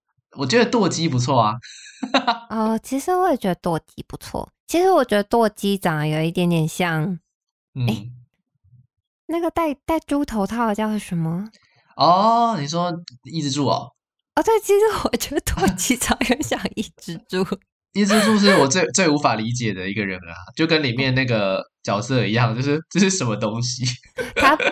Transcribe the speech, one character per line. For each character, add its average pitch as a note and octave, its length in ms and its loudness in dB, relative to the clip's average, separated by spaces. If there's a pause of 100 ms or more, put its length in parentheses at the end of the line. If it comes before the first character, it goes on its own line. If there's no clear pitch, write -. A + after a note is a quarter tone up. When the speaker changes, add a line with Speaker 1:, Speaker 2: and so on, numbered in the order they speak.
(380)
Speaker 1:
我 C#3 80 -4
觉 A3 180 4
得 A3 60 0
舵 A3 180 2
姬 E3 200 -2
不 C3 100 0
错 B2 240 2
啊。 G#2+ 140 2 (480)
<laughs> B3+ 480 -2
Speaker 2:
哦， A3 320 -2
其 C4+ 160 -4
实 F4+ 160 -2
我 F#4 160 2
也 C4 60 0
觉 G#3 100 -4
得 F3 80 0
舵 F3 240 -2
姬 - 280 -16
不 - 100 -16
错。 - 300 -8 (200)
其 D#4+ 120 0
实 F#4+ 120 4
我 D#4+ 120 6
觉 G#3+ 120 0
得 G3+ 80 2
舵 A3+ 260 2
姬 G3+ 280 -2
长 E3+ 200 -2
得 D3+ 100 -2
有 D#3 140 0
一 E3 80 0
点 F3 180 0
点 E3 200 2
像， D#3+ 360 -2 (720)
Speaker 1:
嗯。 B2 140 -4
Speaker 2:
诶， G#2+ 240 -6 (1160)
那 E4 120 -2
个 E4 100 0
戴， D#4+ 240 -2 (120)
戴 E4 160 0
猪 C#4+ 240 -2
头 A3 200 -2
套 A#3 220 -2
的 G#3 80 0
叫 G#3+ 240 -2
什 F3+ 180 -6
么？ E3+ 320 -2 (460)
Speaker 1:
哦， A3 600 4
你 C#3+ 80 -4
说 E3+ 280 -2 (300)
伊 D3+ 180 -8
之 C#3+ 100 -2
助 C#3 160 0
哦？ - 240 -2 (440)
Speaker 2:
哦， D4 60 2
对， A4 200 4
其 - 60 -14
实 G4+ 180 4 (180)
我 - 140 0
觉 - 180 -6
得 E4 60 -4
舵 - 340 -2
姬 - 220 0
长 - 200 -2
得 B3 100 -2
有 B3 80 2
点 D4 80 -4
像 - 160 -4 (160)
伊 A3 60 -6 (140)
之 E3 220 -14 (100)
助。 F#3 180 -2 (220)
Speaker 1:
<laughs> - 240 -20
伊 G3+ 140 0
之 G#3+ 160 4
助 G#3+ 180 4
是 G3 160 6
我 C#3 100 4
最， E3 260 0
最 F3 180 2
无 D3 80 2
法 C3+ 180 0
理 A2 160 -4
解 A#2+ 220 -4
的 F#2 160 -6
一 G2+ 40 -4
个 G#2 120 -2
人 F#2+ 140 -6
啊， E2+ 120 -18 (240)
就 D#3 100 0
跟 D#3+ 160 2
里 B2 140 -2
面 C3 180 0
那 C3 120 0
个 G#2 360 0 (220)
角 G#2 180 -2
色 B2 240 0
一 G2 60 -2
样， A2+ 240 2
就 B2 60 -4
是， C#3+ 180 0 (100)
这 F3 100 -2
是 G3 100 4
什 F#3 160 -2
么 A2 100 -2
东 G#2+ 260 -4
西？ B2 220 -4 (280)
<laughs> - 260 -10
Speaker 2:
他， C#4 180 4 (160)